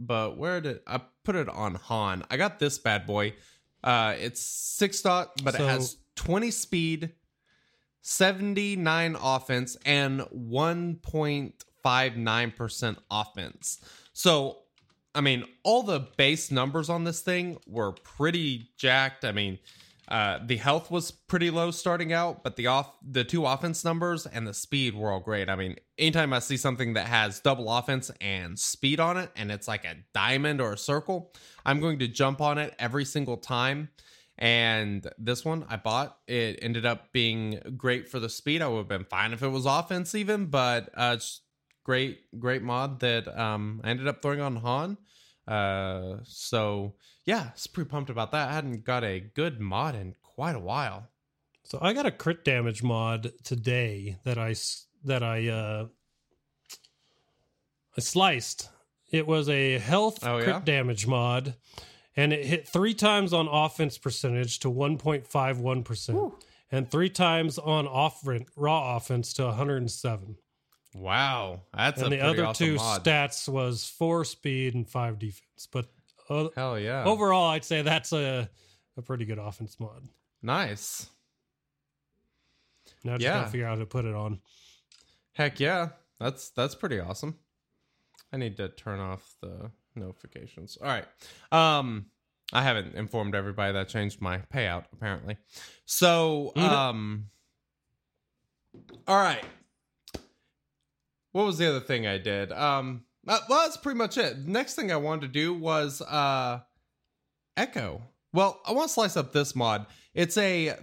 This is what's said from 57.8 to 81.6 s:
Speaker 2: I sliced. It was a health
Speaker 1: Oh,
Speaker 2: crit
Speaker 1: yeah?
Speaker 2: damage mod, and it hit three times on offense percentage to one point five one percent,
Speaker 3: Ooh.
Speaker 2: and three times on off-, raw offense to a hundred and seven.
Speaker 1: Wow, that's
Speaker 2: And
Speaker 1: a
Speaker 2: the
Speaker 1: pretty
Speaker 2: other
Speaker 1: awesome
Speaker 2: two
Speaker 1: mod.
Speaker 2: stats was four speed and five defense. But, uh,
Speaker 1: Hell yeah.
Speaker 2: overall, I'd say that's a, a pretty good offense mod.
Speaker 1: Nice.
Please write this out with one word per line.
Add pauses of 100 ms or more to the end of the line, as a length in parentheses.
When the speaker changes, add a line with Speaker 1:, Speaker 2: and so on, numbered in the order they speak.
Speaker 2:
I
sliced. (420)
It
was
a
health
Speaker 1:
Oh,
Speaker 2:
crit
Speaker 1:
yeah?
Speaker 2:
damage
mod, (640)
and
it
hit
three
times
on
offense
percentage
to
one
point
five
one
percent,
Speaker 3:
Ooh. (320)
Speaker 2:
and
three
times
on
off-, (320)
raw
offense
to
a
hundred
and
seven. (580)
Speaker 1:
Wow, (120)
that's
Speaker 2:
And
Speaker 1:
a
Speaker 2:
the
Speaker 1:
pretty
Speaker 2:
other
Speaker 1:
awesome
Speaker 2:
two
Speaker 1:
mod.
Speaker 2:
stats
was
four
speed
and
five
defense.
But, (420)
uh,
Speaker 1:
Hell
yeah.
Speaker 2:
overall,
I'd
say
that's
a, (460)
a
pretty
good
offense
mod. (340)
Speaker 1:
Nice. (2000)